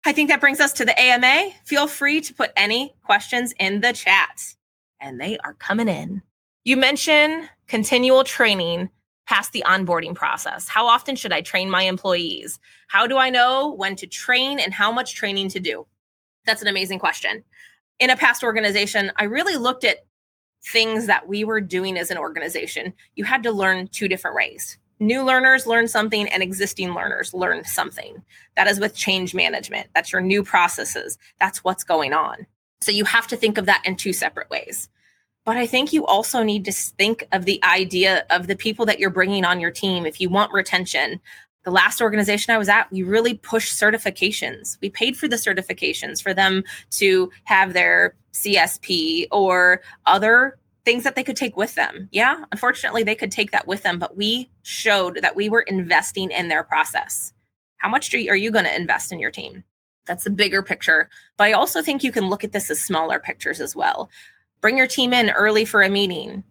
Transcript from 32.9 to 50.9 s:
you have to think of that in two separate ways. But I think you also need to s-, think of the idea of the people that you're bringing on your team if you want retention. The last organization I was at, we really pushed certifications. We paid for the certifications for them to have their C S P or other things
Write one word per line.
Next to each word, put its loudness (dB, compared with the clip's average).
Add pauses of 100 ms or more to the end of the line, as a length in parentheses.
you 2
have 2
to -6
think 2
of -2
that 4
in -4
two -4
separate -6
ways. -10 (560)
But 0
I 0
think 0
you 0
also 2
need 0
to -6
s-, -6
think 0
of -2
the 0
idea 2
of 2
the -2
people -2
that 2
you're 0
bringing 0
on 2
your -2
team -2
if -6
you -2
want 2
retention. -2 (440)
The -4
last 4
organization 2
I 2
was 0
at, 4
we -4
really 2
pushed -4
certifications. -2
We -4
paid -2
for -2
the 0
certifications -4
for -2
them 2 (280)
to 2 (120)
have 2
their 4 (180)
C -2
S 2
P -2
or 4 (240)
other 4 (280)
things 2